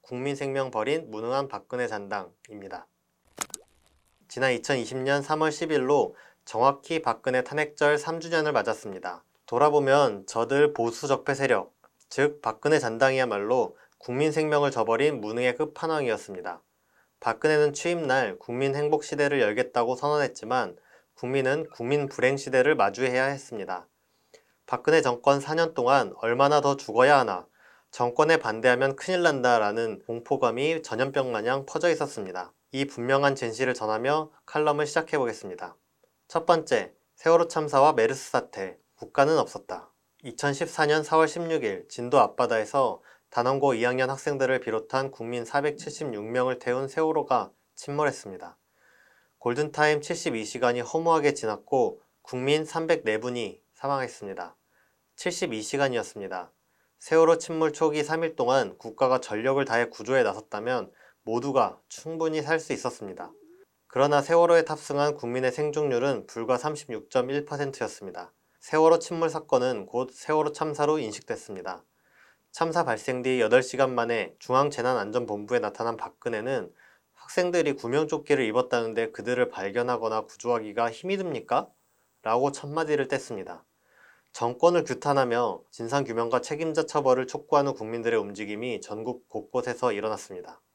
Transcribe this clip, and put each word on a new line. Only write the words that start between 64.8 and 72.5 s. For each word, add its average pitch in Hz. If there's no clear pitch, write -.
국민의 127
생존율은 139
불과 117
삼십육점일 143
퍼센트였습니다. 107
세월호 160
침몰 165
사건은 127
곧 127
세월호 151
참사로 151
인식됐습니다. 101